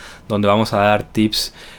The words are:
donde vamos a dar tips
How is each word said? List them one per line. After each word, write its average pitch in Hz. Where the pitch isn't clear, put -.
donde 104
vamos 107
a 107
dar 104
tips -